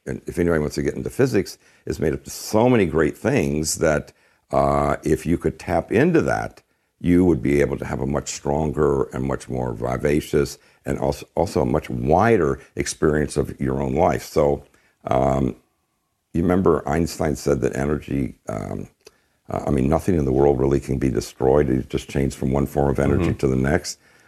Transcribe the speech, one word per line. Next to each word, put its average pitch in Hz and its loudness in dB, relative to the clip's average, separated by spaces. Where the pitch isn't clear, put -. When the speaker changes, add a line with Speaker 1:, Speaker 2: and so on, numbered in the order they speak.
Speaker 1:
and 65 -8
if - -6
anybody 85 2
wants 76 -2
to 73 -4
get 69 -2
into - -6
physics, 120 0
is 78 -6
made 76 0
up - -10
of - -16
so - 2
many 113 4
great 76 2
things 78 -2
that 76 0
uh, 71 2
if 78 0
you 85 0
could 80 -4
tap 82 -4
into 151 4
that, 57 -4
you 90 4
would 78 2
be 71 2
able 67 0
to 65 -10
have 71 -6
a 65 -4
much 69 -4
stronger 73 0
and 65 -4
much 65 -6
more 64 -4
vivacious 69 -2
and 69 -4
also, 69 -4
also - 0
a 67 0
much 69 -2
wider 76 2
experience 76 0
of 67 -2
your 65 -2
own 65 -2
life. 67 -2
So, 73 0
um, 67 0
you 85 0
remember 90 2
Einstein 78 -2
said 69 0
that - -2
energy, 69 -4
um, 50 -8
uh, - -6
I - 0
mean, 67 2
nothing 82 2
in 73 2
the 65 0
world 69 4
really 69 2
can 67 -4
be 65 0
destroyed. 65 2
It 65 -2
just - -6
changed 69 -2
from 67 -4
one 69 0
form 71 0
of 69 0
energy 71 2
Speaker 2:
Mm-hmm. - -4
Speaker 1:
to 71 0
the 65 0
next. - -2